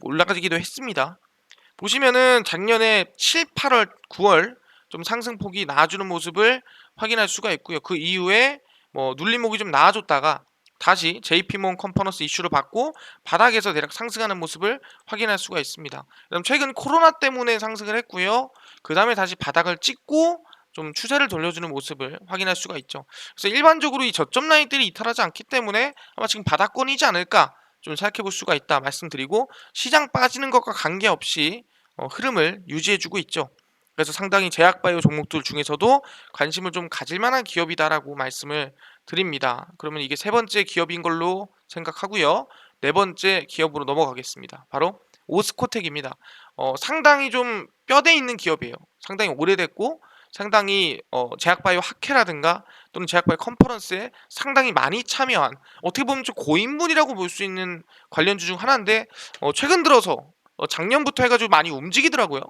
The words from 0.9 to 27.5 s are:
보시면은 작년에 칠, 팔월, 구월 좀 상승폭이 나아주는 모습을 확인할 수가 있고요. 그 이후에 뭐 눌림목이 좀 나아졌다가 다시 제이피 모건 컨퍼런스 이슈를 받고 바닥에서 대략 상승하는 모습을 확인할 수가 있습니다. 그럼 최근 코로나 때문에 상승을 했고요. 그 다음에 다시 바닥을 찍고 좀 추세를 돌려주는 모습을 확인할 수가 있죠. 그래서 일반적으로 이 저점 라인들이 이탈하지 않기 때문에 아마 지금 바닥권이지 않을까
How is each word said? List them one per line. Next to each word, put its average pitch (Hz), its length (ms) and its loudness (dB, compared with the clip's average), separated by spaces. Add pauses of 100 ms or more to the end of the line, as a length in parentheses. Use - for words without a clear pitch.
보시면은 254 680 4
작년에 214 600 2 (120)
칠, - 280 2 (100)
팔월, 247 340 4 (200)
구월 196 460 4 (340)
좀 170 140 -12
상승폭이 202 640 -4
나아주는 160 400 4
모습을 185 560 2 (340)
확인할 220 320 0
수가 202 260 -2
있고요. 156 260 -6
그 180 180 -4
이후에 185 640 2 (320)
뭐 131 260 -4
눌림목이 220 400 -2
좀 202 140 -6
나아졌다가 151 720 4 (340)
다시 170 460 2
제이피 185 340 0
모건 190 200 -4
컨퍼런스 190 460 -4
이슈를 170 260 -4
받고 220 440 -2 (300)
바닥에서 208 500 2
대략 147 200 -4
상승하는 220 440 -6
모습을 175 420 -4 (260)
확인할 214 320 -2
수가 180 220 -6
있습니다. 139 460 -10 (240)
그럼 175 140 -6
최근 269 300 0
코로나 320 380 4
때문에 247 480 0
상승을 214 380 -6
했고요. 233 540 -2 (320)
그 156 100 -6
다음에 214 220 4
다시 185 200 -2
바닥을 165 420 -2
찍고 320 680 0 (280)
좀 156 200 -12
추세를 269 360 0
돌려주는 170 400 -4
모습을 139 580 -8
확인할 185 280 -2
수가 180 240 -10
있죠. 139 260 -14 (300)
그래서 202 200 -2
일반적으로 294 480 4
이 240 80 0
저점 240 380 0
라인들이 294 360 4
이탈하지 220 360 -4
않기 170 240 -6
때문에 240 480 -2 (220)
아마 220 120 -4
지금 214 160 -4
바닥권이지 254 640 0
않을까 180 500 2 (260)